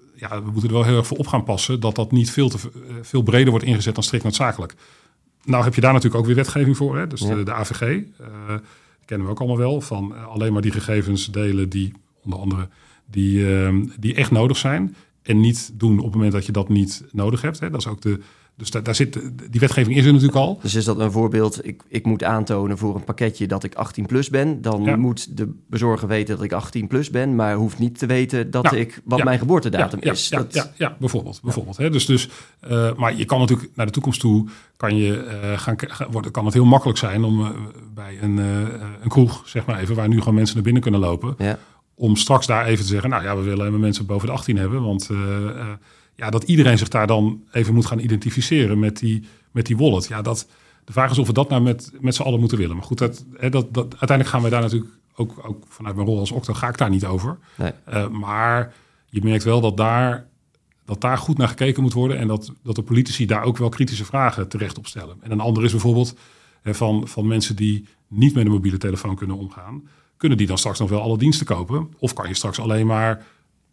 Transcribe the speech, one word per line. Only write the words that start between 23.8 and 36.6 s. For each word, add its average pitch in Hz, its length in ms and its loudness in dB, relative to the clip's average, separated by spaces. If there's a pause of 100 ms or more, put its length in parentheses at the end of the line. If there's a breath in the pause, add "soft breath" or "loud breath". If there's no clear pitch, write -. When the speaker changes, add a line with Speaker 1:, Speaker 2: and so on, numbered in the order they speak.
Speaker 2:
plus 131 240 0
ben. 139 320 0
Dan 110 220 -2
Speaker 1:
Ja. 107 120 2
Speaker 2:
moet 120 420 -2
de 104 160 -4 (160)
bezorger 110 380 0
weten 107 280 -2
dat 98 80 -8
ik 101 100 -6
achttien 101 340 -6
plus 143 220 -2
ben, 131 260 0
maar 107 200 2
hoeft 107 240 -2
niet 120 200 -2
te 135 60 -4
weten 127 460 0
dat 123 200 0
Speaker 1:
Ja. - 60 0
Speaker 2:
ik, 117 280 -4
wat 127 120 0
Speaker 1:
Ja. 127 60 2
Speaker 2:
mijn 127 160 2
geboortedatum 101 600 0
Speaker 1:
Ja, - 60 -6
ja, 151 60 2
Speaker 2:
is. - 180 -4
Speaker 1:
ja, 131 80 -2
Speaker 2:
Dat 127 160 -6
Speaker 1:
ja, 147 240 -2
ja, 147 220 -4
bijvoorbeeld, 117 360 -2
Speaker 2:
Ja. - 80 -20
Speaker 1:
bijvoorbeeld, 120 340 -6
hè. 147 120 0
Dus, 147 160 0
dus, - 240 4 (300 loud breath)
eh, 117 360 0
maar 117 200 0
je 113 100 -2
kan 131 140 2
natuurlijk 123 360 2
naar 113 100 -2
de 104 60 -4
toekomst 127 280 -2
toe, 107 280 4 (300 loud breath)
kan 107 180 0
je, 104 220 2
eh, 104 420 -6
gaan 117 160 -2
k-, - 160 -10
ga-, - 200 -8
wordt, 113 200 -6
kan 110 140 -2
het 107 80 0
heel 123 120 8